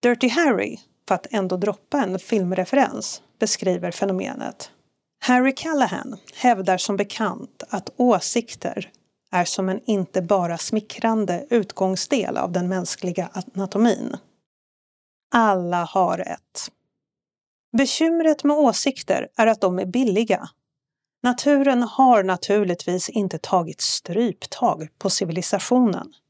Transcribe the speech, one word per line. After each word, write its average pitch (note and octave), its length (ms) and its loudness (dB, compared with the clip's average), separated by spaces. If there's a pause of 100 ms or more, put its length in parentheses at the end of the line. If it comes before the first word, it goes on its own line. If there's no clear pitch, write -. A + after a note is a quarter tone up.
Dirty A#3+ 280 4
Harry, A#3+ 480 0 (300)
för F#3+ 80 2
att - 160 -8
ändå F#3 260 -2
droppa G#3 460 -2
en F#3 160 -4
filmreferens, F#3+ 1000 -2 (180)
beskriver F3+ 520 -2
fenomenet. - 800 -6 (520)
Harry B3+ 320 4
Callahan B3+ 640 -4 (180)
hävdar F#3+ 420 2
som G3 200 -2
bekant - 720 -4
att G3 280 -6
åsikter - 920 0 (420)
är F3 140 2
som F#3+ 240 -2
en F#3+ 160 -4
inte F#3+ 360 0
bara E3+ 360 0
smickrande A3 920 -2
utgångsdel G3 880 0
av F3 140 -2
den F3+ 180 -2
mänskliga F3+ 640 -4
anatomin. F#3+ 840 -2 (1160)
Alla F3 480 2
har F3 340 0
rätt. - 540 -12 (1040)
Bekymret D#4+ 680 2
med D4 140 4
åsikter - 680 0 (100)
är A3 100 6
att G#3+ 140 2
de F3+ 180 0
är - 60 -2
billiga. A3 640 0 (720)
Naturen C4+ 600 4
har A#3 400 6
naturligtvis F#3 840 0
inte G3 280 -2
tagit - 440 -2
stryptag F3+ 1040 -2 (100)
på G3 120 -2
civilisationen. F#3+ 1040 0 (160)